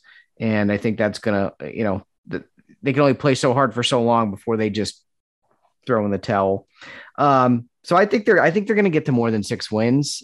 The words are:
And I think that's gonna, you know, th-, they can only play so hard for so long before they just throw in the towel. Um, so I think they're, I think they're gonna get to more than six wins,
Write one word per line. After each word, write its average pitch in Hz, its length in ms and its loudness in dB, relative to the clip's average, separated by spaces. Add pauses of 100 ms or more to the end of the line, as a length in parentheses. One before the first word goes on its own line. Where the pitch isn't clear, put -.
(400)
And 104 320 0
I 101 60 -2
think 110 200 -4
that's 104 220 -2
gonna, 98 320 -2 (100)
you 101 220 -6
know, 95 200 -4 (240)
th-, - 160 -8 (380)
they 139 100 0
can 143 100 2
only 135 120 4
play 135 220 0
so 127 180 0
hard 131 180 2
for 117 120 -4
so 123 180 0
long 117 300 2
before 113 240 -4
they 110 140 -2
just 101 340 -6 (800)
throw 113 180 0
in 104 60 -2
the 98 80 -2
towel. 98 480 -2 (520)
Um, 127 500 2 (140)
so 175 140 0
I 214 80 4
think 208 220 -2
they're, 185 140 4
I 151 100 4
think 196 160 -2
they're 214 100 0
gonna 202 140 2
get 156 160 0
to 147 60 0
more 117 200 2
than 107 100 -2
six 104 300 -8
wins, 123 520 0